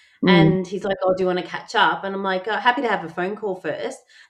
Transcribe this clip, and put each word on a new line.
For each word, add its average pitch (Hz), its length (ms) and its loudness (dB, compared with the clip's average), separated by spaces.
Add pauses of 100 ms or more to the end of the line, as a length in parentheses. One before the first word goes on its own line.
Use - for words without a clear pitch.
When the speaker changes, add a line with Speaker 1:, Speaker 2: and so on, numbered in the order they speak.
(240)
Speaker 1:
Mm. 180 60 6
Speaker 2:
and 175 360 6
he's 202 180 -8
like, 196 180 -2
"Oh, 185 140 2
do 190 60 -2
you 180 40 2
wanna 180 160 0
catch - 320 -12
up?" 175 300 2
And 196 100 -6
I'm 196 80 -6
like, 185 260 -2
"Oh, 208 80 -2
happy 233 260 0
to 240 60 -2
have 185 160 -2
a 156 40 -10
phone 180 260 -6
call 208 200 -6
first." 185 440 -8 (320)